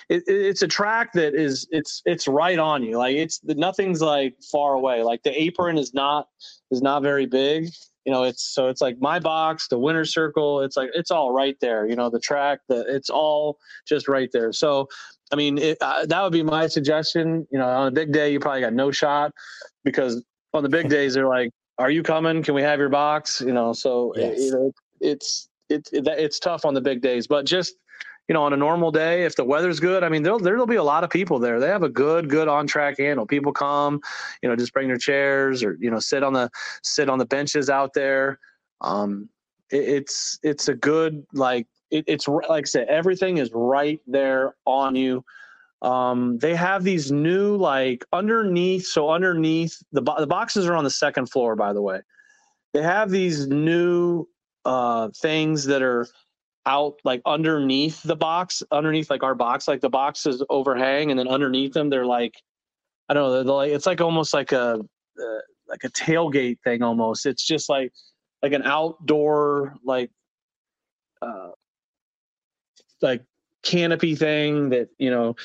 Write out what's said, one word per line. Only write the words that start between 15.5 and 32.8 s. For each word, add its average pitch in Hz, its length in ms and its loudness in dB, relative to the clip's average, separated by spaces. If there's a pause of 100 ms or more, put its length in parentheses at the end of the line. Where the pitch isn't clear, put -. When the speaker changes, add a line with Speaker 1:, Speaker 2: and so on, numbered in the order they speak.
Speaker 1:
it, 156 240 0
uh, 143 240 0
that 165 180 0
would 190 100 0
be 165 100 2
my 156 240 2
suggestion. 160 840 0
You 135 80 -2
know, 127 80 0
on 131 220 2
a - 20 -2
big 151 220 0
day, 147 180 2
you 143 80 2
probably 139 220 -2
got 117 140 -2
no 135 160 2
shot, 147 420 0 (500)
because 135 400 0 (300)
on 156 100 0
the 139 60 0
big 156 220 0
Speaker 2:
<laughs> 147 60 4
Speaker 1:
days, 139 180 2
they're 135 120 2
like, 127 240 0 (280)
"Are 127 120 2
you 160 120 2
coming? 160 400 0
Can 147 120 0
we 139 80 2
have 147 160 2
your 143 100 2
box?" 147 520 0
You 127 120 -2
know, 117 200 2
so, 123 440 0
Speaker 2:
Yes. 113 220 0
Speaker 1:
you 131 140 0
know, 135 200 2 (280)
it's, - 480 -4 (200)
it, 147 240 -2
it, 139 140 0
it's 151 320 -2
tough 165 260 -2
on 147 100 2
the 131 60 0
big 127 220 0
days, 123 240 0
but 143 200 0
just, 175 280 -2 (540)
you 165 60 2
know, 151 100 2
on 143 80 0
a 139 40 2
normal 160 360 2
day, 165 320 2
if 156 100 -2
the 139 100 2
weather's 151 360 2
good, 180 240 2
I 165 40 2
mean, 156 140 0
there'll, 202 160 2
there'll 220 280 2
be 226 100 2
a 175 80 2
lot 147 180 2
of 170 80 -2
people 170 300 0
there. 120 180 0
They 131 80 2
have 190 160 0
a 151 60 2
good, 147 400 2
good 156 180 2
on 147 220 2
track 143 300 -2